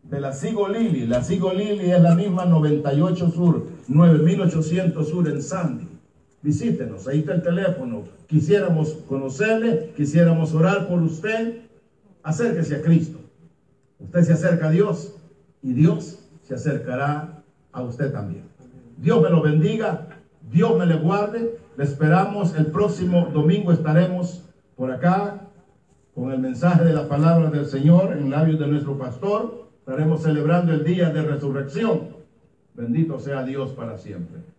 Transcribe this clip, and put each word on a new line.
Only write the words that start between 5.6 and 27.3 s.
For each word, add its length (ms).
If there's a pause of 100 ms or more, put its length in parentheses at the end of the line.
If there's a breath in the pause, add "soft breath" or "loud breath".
Visítenos, 640
ahí 120
está 160
el 80
teléfono. 600 (220)
Quisiéramos 680 (120)
conocerle, 880
quisiéramos 600
orar 340
por 140
usted. 640 (560)
Acérquese 540
a 40
Cristo. 380 (800)
Usted 240
se 100
acerca 360
a 20
Dios 460 (440)
y 140
Dios 440 (220)
se 140
acercará 880 (300)
a 100
usted 280
también. 340 (520)
Dios 240
me 80
lo 140
bendiga, 640 (440)
Dios 280
me 80
le 100
guarde. 600 (180)
Le 80
esperamos 680
el 140
próximo 680
domingo, 360
estaremos 720 (340)
por 160
acá 540 (680)
con 180
el 60
mensaje 460
de 100
la 120
palabra 440